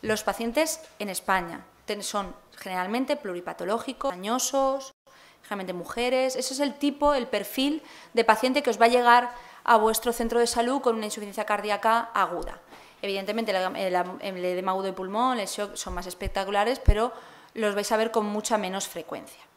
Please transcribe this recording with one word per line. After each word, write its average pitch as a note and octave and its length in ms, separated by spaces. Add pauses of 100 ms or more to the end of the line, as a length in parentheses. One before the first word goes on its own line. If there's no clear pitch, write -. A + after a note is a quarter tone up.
Los G#3+ 240
pacientes A#3 560 (180)
en G#3 120
España F3+ 540 (200)
ten-, G#3 180
son F#3+ 320 (220)
generalmente G3+ 600
pluripatológicos, F#3 960
añosos, C4+ 800 (500)
generalmente F#3+ 320
mujeres. B3 640
Eso B3+ 180
es C4 60
el C#4+ 140
tipo, C#4+ 400
el B3+ 140
perfil C4 540 (320)
de A3+ 100
paciente B3+ 380
que C4 80
os G#3+ 100
va A#3 60
a - 20
llegar A#3+ 420 (320)
a A#3 140
vuestro A3 360
centro A#3 280
de A#3 60
salud A#3+ 340
con A#3+ 160
una A3 80
insuficiencia G#3 400
cardíaca G#3 680
aguda. F3 460 (400)
Evidentemente, G3+ 520
el, F#3 240
el, F#3+ 180 (260)
el F#3 240
edema F#3 280
agudo F#3+ 140
de F#3+ 60
pulmón, G#3+ 460
el G3+ 80
shock, G#3 300
son F#3 180
más F3+ 120
espectaculares, G3+ 720
pero G#3+ 320 (420)
los G#3 200
vais G#3 180
a A3 40
ver A3 140
con A3 160
mucha G#3 320
menos F#3+ 300
frecuencia. - 520 (160)